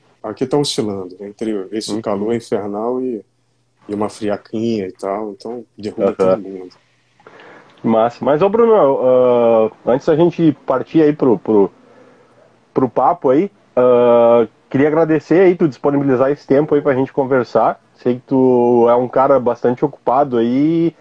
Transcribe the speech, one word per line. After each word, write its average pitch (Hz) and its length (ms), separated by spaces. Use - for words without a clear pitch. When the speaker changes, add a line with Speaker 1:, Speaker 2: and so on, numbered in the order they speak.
Speaker 1:
aqui 107 220
tá 135 120
oscilando 98 640
entre 101 520
esse 107 200
Speaker 2:
Uhum. 110 100
Speaker 1:
calor 104 340
infernal 110 640
e, 123 240
e 104 60
uma 104 140
friaquinha 107 800
e 92 40
tal, 98 400
então 113 340
derruba 101 420
Speaker 2:
Aham. 95 160
Speaker 1:
todo - 60
mundo. 92 280
Speaker 2:
Massa. 113 400
Mas, 147 180
ô 196 80
Bruno, 226 260
ah, 123 960
antes 135 160
da 160 80
gente 165 400
partir 135 360
aí 151 120
pro, 131 240
pro, 101 340
pro 131 160
papo 139 400
aí, 165 220
ah, 120 720
queria 139 180
agradecer 156 540
aí 185 140
tu 175 120
disponibilizar 139 640
esse - 160
tempo 147 280
aí 143 60
pra 143 140
gente 131 180
conversar. 131 680
Sei 123 200
que 127 120
tu 123 640
é 120 60
um 123 120
cara 135 320
bastante 120 460
ocupado 135 520
aí 151 640